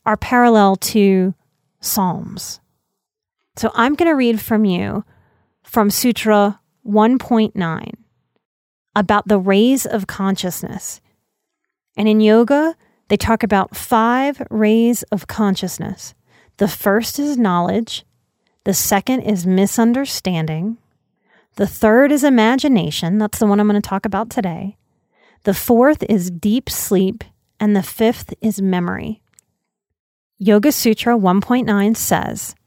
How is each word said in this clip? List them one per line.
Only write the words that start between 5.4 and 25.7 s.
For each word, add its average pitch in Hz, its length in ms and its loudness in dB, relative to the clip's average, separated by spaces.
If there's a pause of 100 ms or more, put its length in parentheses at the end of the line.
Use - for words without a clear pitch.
from 208 300 0
Sutra 208 680 0 (220)
one 214 380 2
point 220 360 0
nine 165 380 -8 (1000)
about 208 320 0
the 208 100 4
rays 202 480 2
of 190 220 -6
consciousness. - 920 -6 (960)
And 214 120 0
in 214 140 4
yoga, 240 540 4 (340)
they 202 80 2
talk 226 260 -2
about 196 320 0
five 247 760 -2
rays 220 600 2
of 190 160 -6
consciousness. - 880 -4 (420)
The 202 120 0
first 214 500 -2
is 294 180 -2
knowledge. 190 680 -2 (600)
The 202 100 0
second 214 480 -2
is 185 240 -2
misunderstanding. 196 1300 -2 (800)
The 202 120 -2
third 240 440 2
is 285 120 0
imagination. 220 960 2
That's 214 180 -4
the 226 80 0
one 202 140 2
I'm 208 80 2
gonna 208 140 2
talk 196 260 -6
about 208 240 -6
today. 190 460 -6 (640)
The 196 100 0
fourth 254 560 2